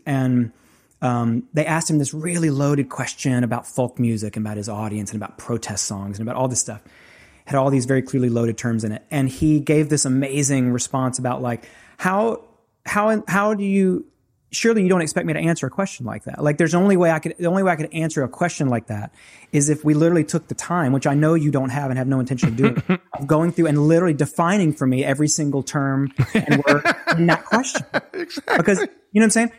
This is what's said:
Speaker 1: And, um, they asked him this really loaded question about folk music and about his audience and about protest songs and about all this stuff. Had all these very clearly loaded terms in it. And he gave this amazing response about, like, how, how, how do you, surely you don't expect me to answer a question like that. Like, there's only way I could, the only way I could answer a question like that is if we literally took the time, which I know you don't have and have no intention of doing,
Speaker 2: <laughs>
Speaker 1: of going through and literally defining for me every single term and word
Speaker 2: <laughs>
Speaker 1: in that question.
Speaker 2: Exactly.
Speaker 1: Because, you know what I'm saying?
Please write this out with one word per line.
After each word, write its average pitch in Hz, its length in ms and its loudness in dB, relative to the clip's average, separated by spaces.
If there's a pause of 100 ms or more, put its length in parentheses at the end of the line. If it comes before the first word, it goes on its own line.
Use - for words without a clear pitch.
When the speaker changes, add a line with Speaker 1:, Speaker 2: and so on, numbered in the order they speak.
Speaker 1:
And, 127 460 0 (500)
um, 120 420 0 (100)
they 151 120 0
asked 165 240 -2
him 160 80 2
this 143 160 0
really 165 360 -2
loaded 143 400 0
question 123 560 -2
about 117 220 -4
folk 123 320 -4
music 110 360 -2
and 107 100 -4
about 107 120 -8
his 104 100 -8
audience 104 440 -6
and 110 100 -8
about - 160 -12
protest - 480 -6
songs 101 340 -8
and 113 80 -6
about 123 120 -6
all 131 100 0
this 120 100 -4
stuff. 110 220 -8 (640)
Had - 120 -4
all 135 120 2
these 135 160 2
very 131 160 2
clearly 127 280 0
loaded 117 280 0
terms 113 260 -2
in 107 80 -4
it. 107 180 -10
And 135 200 0
he 151 320 2
gave 151 280 2
this 147 160 0
amazing 135 680 0
response 127 460 -2
about, 127 240 -4
like, 120 220 -4 (340)
how, 202 460 -2 (420)
how, 208 440 0
how 208 240 2
do 202 100 -4
you, 196 420 2 (460)
surely 226 320 2
you 180 60 4
don't 180 120 4
expect 165 240 -4
me 165 80 0
to 156 60 -2
answer 160 280 0
a - 20 -8
question 190 360 -6
like 110 200 -10
that. 131 180 -8
Like, 147 140 2
there's 160 180 2
only 190 220 4
way 170 140 4
I 160 80 0
could, 165 200 -6
the 175 80 -2
only 190 160 2
way 185 80 2
I 165 60 0
could 151 160 -8
answer 160 300 -2
a 123 60 0
question 165 380 -2
like 117 200 -2
that 104 260 -8 (400)
is 147 160 2
if 151 160 -2
we 151 80 4
literally 160 320 4
took 160 240 -4
the 120 60 -10
time, 170 360 -2
which 135 160 0
I 143 60 2
know 156 200 4
you 151 160 2
don't 135 200 0
have 135 220 -4
and 127 60 -2
have 127 100 -2
no 135 120 2
intention 123 300 0
of 113 80 -2
doing, - 300 2
Speaker 2:
<laughs> - 260 -2
Speaker 1:
of 139 120 -8
going 156 280 2
through 165 140 2
and 147 200 2
literally 165 280 4
defining 165 580 2
for 139 120 -4
me 131 200 2
every 143 240 2
single 143 340 -2
term 139 480 -2 (220)
and 143 340 2
word 147 160 4 (180)
Speaker 2:
<laughs> 311 160 -2
Speaker 1:
in 170 100 4
that - 180 2
question. - 400 -2 (280)
Speaker 2:
Exactly. - 440 -4
Speaker 1:
Because, 190 220 2 (320)
you 208 80 2
know - 20 8
what - 40 6
I'm 214 60 4
saying? 226 280 0